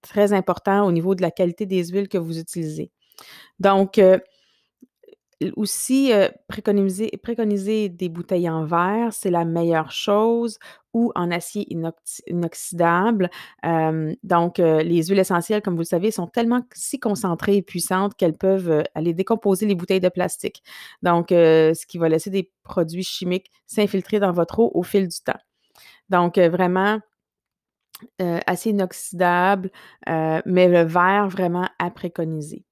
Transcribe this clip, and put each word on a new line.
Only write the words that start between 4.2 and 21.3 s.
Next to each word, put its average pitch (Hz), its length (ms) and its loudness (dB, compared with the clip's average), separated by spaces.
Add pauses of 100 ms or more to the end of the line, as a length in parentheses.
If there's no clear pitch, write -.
aussi, 254 560 0
heu, 202 160 6 (200)
préconiser, 202 640 -2 (120)
préconiser 208 680 -2
des 175 200 -6
bouteilles 175 400 -2
en 160 160 -2
verre, 190 480 0
c'est - 180 -4
la 170 140 2
meilleure 165 460 0
chose, 226 680 0 (360)
ou 233 220 2
en 175 160 -2
acier 175 400 -6
inox-, - 560 -8
inoxydable. 175 1000 0 (360)
Hem, 160 580 0
donc, 175 380 0
heu, 160 220 4
les 170 240 2
huiles 196 120 2
essentielles, 190 440 0
comme 185 120 -2
vous 165 60 -2
le 165 40 -2
savez, 185 280 -2
sont 175 160 -6
tellement 240 320 0 (140)
si - 260 -10
concentrées 202 560 -2
et 196 60 0
puissantes 190 520 -4
qu'elles 165 240 0
peuvent, 190 320 0
heu, 151 140 2 (100)
aller 165 200 -2
décomposer 202 520 -2
les 202 80 2
bouteilles 180 260 -2
de 180 100 2
plastique. - 520 -6 (400)
Donc, 170 300 2